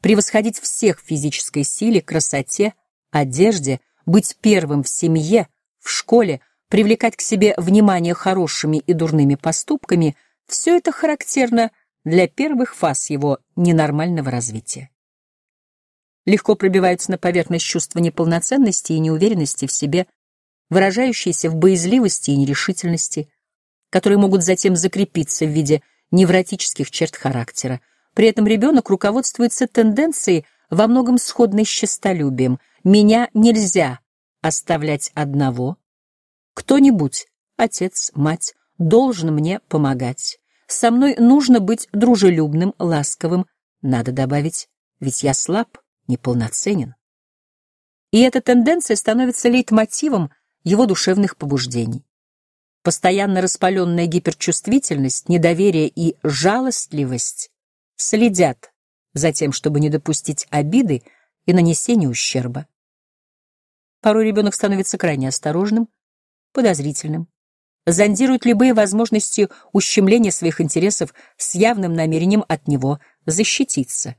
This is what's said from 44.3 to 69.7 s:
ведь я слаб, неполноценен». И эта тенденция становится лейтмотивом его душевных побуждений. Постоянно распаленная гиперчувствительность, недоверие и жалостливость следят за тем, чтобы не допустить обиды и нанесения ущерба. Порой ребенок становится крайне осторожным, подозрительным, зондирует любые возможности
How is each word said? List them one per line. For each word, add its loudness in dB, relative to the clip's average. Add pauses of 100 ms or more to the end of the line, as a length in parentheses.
ведь -6
я 0
слаб, -4 (300)
неполноценен». -4 (1160)
И 4
эта 4
тенденция 2
становится -2
лейтмотивом 0 (340)
его 2
душевных -2
побуждений. -6 (760)
Постоянно 0
распаленная -2
гиперчувствительность, -2
недоверие 2
и -4
жалостливость -4 (460)
следят 0 (400)
за 0
тем, -2
чтобы -2
не 2
допустить -4
обиды 0 (420)
и 2
нанесения 2
ущерба. -6 (1300)
Порой 2
ребенок 0
становится -2
крайне -2
осторожным, -2 (640)
подозрительным, -2 (580)
зондирует 2
любые 4
возможности 0 (240)